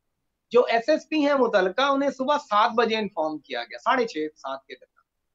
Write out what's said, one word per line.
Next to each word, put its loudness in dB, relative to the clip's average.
जो 6
एसएसपी 0
हैं 2
मुतलका, 2
उन्हें 0
सुबह -2
सात 0
बजे 0
inform -4
किया -10
गया, -14
साढ़े 0
छः, -6
सात -12
के -16
दरमियान। -20